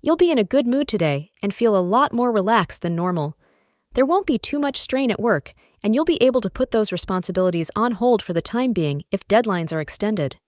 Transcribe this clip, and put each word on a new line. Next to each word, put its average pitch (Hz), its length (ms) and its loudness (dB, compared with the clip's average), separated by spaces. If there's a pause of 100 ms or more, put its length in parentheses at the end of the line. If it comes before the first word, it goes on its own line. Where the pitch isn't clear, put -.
you'll 320 160 2
be 349 140 4
in 294 80 2
a 214 60 2
good 254 220 2
mood 269 220 0
today 156 420 -2 (120)
and 208 100 -2
feel 220 240 2
a 185 40 4
lot 208 320 2
more 240 200 0
relaxed 208 500 0
than 170 140 -2
normal. 170 400 -2 (560)
There 262 140 2
won't 359 200 0
be 247 120 0
too - 200 -4
much 285 200 -2
strain 262 320 -2
at - 100 -4
work, 202 320 0 (300)
and 214 120 2
you'll 302 100 2
be - 180 2
able 254 180 4
to 196 100 -4
put - 200 -4
those 214 200 0
responsibilities 180 880 -2
on 233 160 0
hold 240 300 2
for - 100 -8
the 165 80 0
time 240 320 -2
being 151 380 -2
if - 180 -6
deadlines 196 440 0
are 160 80 -2
extended. 175 560 -4 (120)